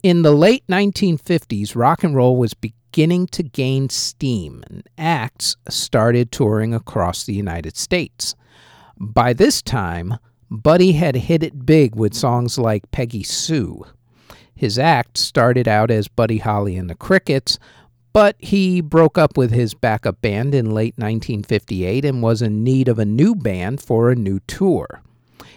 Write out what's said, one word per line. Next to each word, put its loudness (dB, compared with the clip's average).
In 4
the 6
late 4
nineteen 0
fifties, -4
rock 2
and 0
roll 4
was 0
beginning -2
to -6
gain -2
steam, -6
and -18
acts -4
started 0
touring 0
across -4
the -8
United -6
States. -6
By 0
this 2
time, -4
Buddy 4
had 2
hit 0
it -8
big 4
with 0
songs -2
like -2
Peggy -6
Sue. -6
His -4
act 0
started 2
out 2
as 0
Buddy -2
Holly -2
and -8
the -10
Crickets, -2
but 4
he 0
broke 2
up 2
with 2
his 0
backup -2
band -2
in 0
late -2
nineteen -4
fifty-eight -4
and -2
was 0
in -2
need 2
of 0
a 0
new 2
band -4
for 2
a 2
new -2
tour. -2